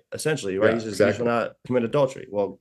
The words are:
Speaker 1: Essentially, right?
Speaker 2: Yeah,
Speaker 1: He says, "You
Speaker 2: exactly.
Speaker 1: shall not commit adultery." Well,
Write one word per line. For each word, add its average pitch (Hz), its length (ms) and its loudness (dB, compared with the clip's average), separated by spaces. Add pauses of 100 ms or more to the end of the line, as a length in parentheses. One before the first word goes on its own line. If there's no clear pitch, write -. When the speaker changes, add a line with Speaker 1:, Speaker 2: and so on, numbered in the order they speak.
(120)
Speaker 1:
Essentially, 98 460 -4
right? 107 120 4
Speaker 2:
Yeah, 113 40 0
Speaker 1:
He 117 60 -2
says, 110 200 -8
"You 101 60 6
Speaker 2:
exactly. 104 120 2
Speaker 1:
shall 120 80 -2
not 117 260 0 (120)
commit 123 200 0
adultery." 135 460 0
Well, 98 300 -2